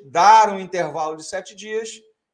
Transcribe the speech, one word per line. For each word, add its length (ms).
dar 440
um 120
intervalo 560
de 80
sete 300
dias 460